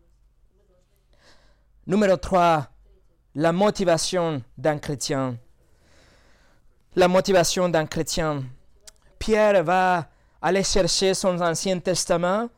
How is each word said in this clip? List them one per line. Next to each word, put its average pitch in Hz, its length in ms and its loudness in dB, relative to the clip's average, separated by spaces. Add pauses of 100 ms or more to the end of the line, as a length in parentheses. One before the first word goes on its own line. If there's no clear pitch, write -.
(1900)
Numéro 190 300 2
trois, 170 520 0 (680)
la 160 160 0
motivation 175 920 0 (140)
d'un 147 220 -2
chrétien. 131 580 -6 (1600)
La 175 140 4
motivation 185 600 2
d'un 160 180 0
chrétien. 156 580 -4 (720)
Pierre 208 460 4
va 180 420 2 (340)
aller 185 220 0
chercher 190 520 0
son 180 260 -2
Ancien 175 400 -2
Testament 185 760 -2